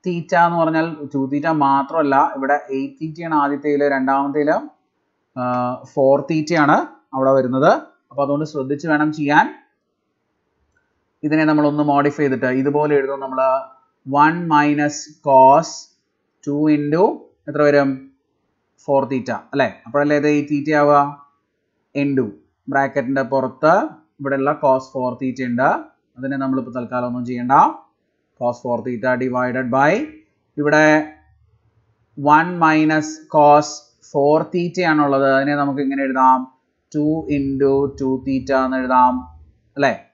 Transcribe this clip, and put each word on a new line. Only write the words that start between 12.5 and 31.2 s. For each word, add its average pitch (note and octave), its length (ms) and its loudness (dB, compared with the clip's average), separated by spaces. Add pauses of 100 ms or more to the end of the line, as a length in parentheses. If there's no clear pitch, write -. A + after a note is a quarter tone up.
എഴുതും C#3 240 -2
നമ്മള്. C3 420 -2 (540)
വൺ E3 340 2
minus D3 440 2 (360)
cos C3+ 380 6 (800)
ടു D3 240 0
into D3+ 420 2 (340)
എത്ര D3 140 -4
വരും? C#3+ 500 0 (760)
ഫോർ C3+ 200 0
theta, B2 280 -6
അല്ലേ? A#2 520 -4
അപ്പോഴല്ലേ C#3+ 320 0
ഇത് D3 100 0
എയ്റ്റ് D3 260 0
theta D3 200 -4
ആവുക? D3 540 2 (760)
into C3+ 200 0 (480)
bracket-ിന്റെ C#3 500 -2
പുറത്ത് C#3 680 0 (300)
ഇവിടെയുള്ള C3+ 320 -2
cos C3+ 300 0 (100)
ഫോർ B2+ 220 -6
theta B2+ 320 -6
ഉണ്ട്. C3 500 -2 (220)
അതിനെ C3+ 200 -8
നമ്മളിപ്പോ C3 340 -4
തൽക്കാലം B2 340 -6
ഒന്നും B2 200 -8
ചെയ്യണ്ട. B2 260 -6 (920)
Cos A#2+ 120 -2 (120)
four A#2+ 220 -4
theta B2+ 380 -2
divided B2+ 440 -2
by D#3 340 2 (520)
ഇവിടെ D3+ 560 2 (1040)